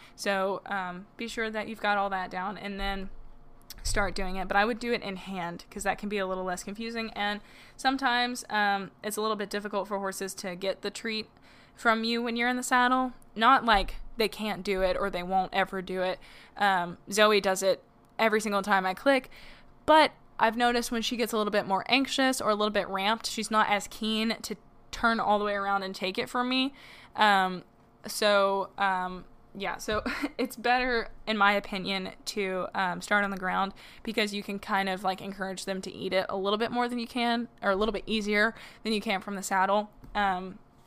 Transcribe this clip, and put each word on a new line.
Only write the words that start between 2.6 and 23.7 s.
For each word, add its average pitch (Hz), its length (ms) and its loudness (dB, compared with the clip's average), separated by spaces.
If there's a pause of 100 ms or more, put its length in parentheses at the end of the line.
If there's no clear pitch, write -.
then 196 300 -4 (760)
start 196 320 0
doing 190 220 -2
it. 185 120 -4
But 196 80 0
I 202 80 6
would 226 140 0
do 240 140 -2
it 226 100 0
in 196 140 -6
hand 180 540 -8
'cause 202 140 -10
that 196 120 0
can 208 120 -8
be 208 100 -2
a 190 80 -2
little 185 180 -4
less 180 200 -4
confusing. 226 480 -8
And 208 280 -2 (360)
sometimes, 247 720 0
um, 202 400 2 (120)
it's 208 140 -4
a 208 60 -2
little 220 140 0
bit 202 120 -6
difficult 202 400 -4
for 202 100 -4
horses 190 360 -6
to 180 220 -8
get 190 260 -4
the 202 80 -6
treat 220 400 -6 (440)
from 226 300 2
you 233 180 0
when 233 140 -2
you're 240 120 2
in 254 80 0
the 254 60 -4
saddle. 254 500 2 (220)
Not 233 300 6
like 208 320 4 (200)
they 220 120 2
can't 202 340 -6
do 190 200 -2
it 185 160 2
or 196 100 -2
they 180 140 -4
won't 185 320 0
ever 190 260 0
do 185 220 -4
it. 185 160 -2 (400)
Um, 185 400 2 (120)
Zoe 214 300 6
does 190 220 0
it 190 200 2 (360)
every 202 220 4
single 208 200 0
time 190 240 2
I 185 80 0
click, 262 380 2 (560)
but 302 260 10 (260)
I've 226 180 4
noticed 240 360 2
when 233 80 0
she 226 160 -2
gets 220 160 -2
a 226 60 0
little 208 120 0
bit 202 160 0
more 190 220 0
anxious 262 520 2
or - 100 2
a 214 40 2
little 208 180 2
bit 202 160 0
ramped, 196 380 0
she's - 240 -6
not 214 200 4